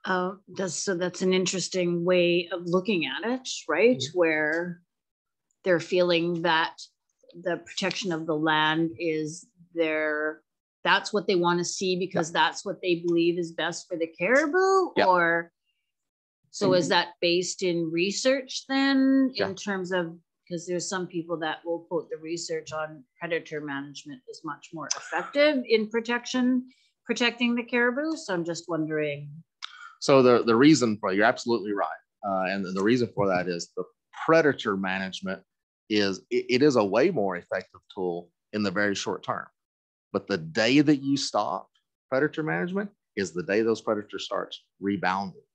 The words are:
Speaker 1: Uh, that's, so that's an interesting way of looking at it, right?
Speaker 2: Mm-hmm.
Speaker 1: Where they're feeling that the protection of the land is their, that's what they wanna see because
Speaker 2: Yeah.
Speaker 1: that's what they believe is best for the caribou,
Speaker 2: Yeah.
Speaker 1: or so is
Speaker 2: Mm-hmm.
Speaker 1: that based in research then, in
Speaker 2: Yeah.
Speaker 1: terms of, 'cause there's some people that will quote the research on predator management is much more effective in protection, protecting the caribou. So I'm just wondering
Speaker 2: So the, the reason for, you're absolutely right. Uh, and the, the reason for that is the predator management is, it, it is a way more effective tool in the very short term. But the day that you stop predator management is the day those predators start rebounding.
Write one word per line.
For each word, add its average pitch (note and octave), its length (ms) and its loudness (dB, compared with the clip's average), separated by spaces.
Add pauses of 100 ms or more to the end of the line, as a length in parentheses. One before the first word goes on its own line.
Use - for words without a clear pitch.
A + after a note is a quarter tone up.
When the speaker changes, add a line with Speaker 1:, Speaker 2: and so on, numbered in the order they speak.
Speaker 1:
Uh, F#3 300 0 (200)
that's, F#3 200 -4
so G3 200 -2
that's F3 260 -4
an F#3 120 4
interesting F3 720 0
way F3 460 4
of F3 140 -6
looking F3+ 400 0
at D3+ 240 -6
it, B3+ 180 -6 (200)
right? F#3 300 4
Speaker 2:
Mm-hmm. C3 200 -4
Speaker 1:
Where E3 640 0 (840)
they're F3 160 4
feeling F3 640 2
that D#3+ 340 0 (680)
the E3+ 140 -2
protection F3+ 560 -4
of D#3+ 120 -6
the D#3+ 100 -2
land D#3 600 2
is D#3 480 -4 (300)
their, D#3 680 -2 (440)
that's F#3+ 260 2
what F#3+ 160 -2
they G3+ 80 2
wanna F3 300 2
see F#3 340 -2
because F3 300 -2
Speaker 2:
Yeah. E3+ 120 0
Speaker 1:
that's D#3+ 220 0
what F#3+ 180 -8
they F3+ 140 0 (100)
believe E3+ 320 2
is E3+ 140 -6
best E3 380 -6
for F3 80 -6
the E3 100 -2
caribou, D#4+ 880 2
Speaker 2:
Yeah. G3 120 4
Speaker 1:
or E3+ 440 2 (1000)
so F#3 220 2
is F3 120 4
Speaker 2:
Mm-hmm. C#3 60 -4
Speaker 1:
that F3 180 4 (120)
based F3 420 0
in E3+ 280 0
research B3+ 760 -2
then, C4+ 680 4
in G3 140 -2
Speaker 2:
Yeah. F#3+ 40 -6
Speaker 1:
terms F#3+ 380 -6
of, F3 260 -2 (300)
'cause E3 180 -8
there's F3+ 240 -4
some F#3 160 -6
people E3+ 320 -6
that D#3+ 260 -6
will E3+ 180 -6
quote E3+ 280 -6
the D#3+ 80 -10
research D#3+ 540 -8
on D#3 320 -10 (160)
predator D#3+ 420 -6
management C#3+ 680 -12
is - 160 -18
much D3 300 -12
more D3 220 -10
effective C4 720 0
in G#3+ 220 2
protection, B3 800 -2 (380)
protecting A#3+ 480 0
the A#3+ 100 -2
caribou. B3 520 0
So G3+ 180 -8
I'm E3+ 120 -2
just E3 220 -6
wondering D3+ 640 -4 (680)
Speaker 2:
So C3+ 220 6
the, B2 220 8
the A2+ 120 4
reason B2 440 6
for, G2 140 -2
you're G#2 120 4
absolutely A#2 480 0
right. F#2 140 -2 (380)
Uh, F#2+ 280 -2
and G2 120 -4
the, F2+ 60 -8
the F#2+ 120 -2
reason A#2 300 2
for G2 140 0
that F2+ 200 0
is F2 280 -6
the F#2 80 -6 (420)
predator C#3+ 500 2
management F#2+ 680 -6 (480)
is, G2 300 2 (100)
it, B2 200 0
it B2 140 2
is D3 120 4
a G#2+ 80 6
way A#2 280 2
more G2 240 -2
effective - 460 -8 (120)
tool F2 360 -6 (240)
in G#2+ 100 -2
the G2 80 -2
very G2+ 240 0
short - 280 -6
term. A2 220 -6 (640)
But G2 160 -4
the G2 100 0
day A2+ 440 4
that D3 160 4
you C#3 200 0
stop G#2 520 -4 (400)
predator D3+ 340 -2
management F3+ 460 -4 (260)
is F2+ 180 -4
the F2 100 -6
day G2+ 180 2
those A2 200 0
predators G#2 440 -4
start F#2 300 -6 (240)
rebounding. F#2+ 640 -2 (140)